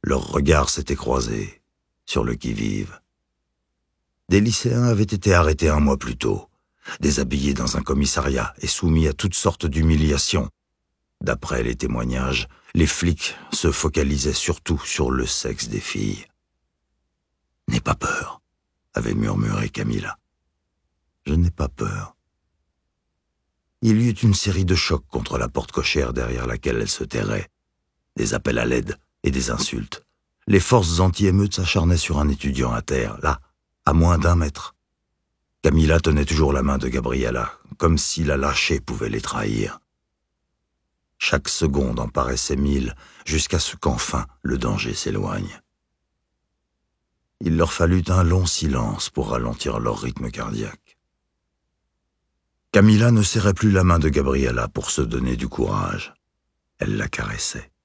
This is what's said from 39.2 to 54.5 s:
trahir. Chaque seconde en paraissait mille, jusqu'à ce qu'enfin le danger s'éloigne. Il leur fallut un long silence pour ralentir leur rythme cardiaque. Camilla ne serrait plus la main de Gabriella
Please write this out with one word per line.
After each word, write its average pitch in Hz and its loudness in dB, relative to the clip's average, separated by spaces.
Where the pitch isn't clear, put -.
trahir. 53 -4
Chaque - 0
seconde 67 0
en 60 -4
paraissait 65 -2
mille, 69 0
jusqu'à 78 0
ce - -4
qu'enfin 64 -2
le 62 -2
danger 57 -2
s'éloigne. 50 -6
Il 80 2
leur 82 2
fallut 87 2
un 92 4
long 87 4
silence 62 -2
pour 53 -6
ralentir 57 -4
leur 55 -4
rythme 58 -6
cardiaque. 53 -10
Camilla 107 6
ne 110 4
serrait 98 2
plus 107 2
la 92 4
main 87 6
de 78 4
Gabriella 67 0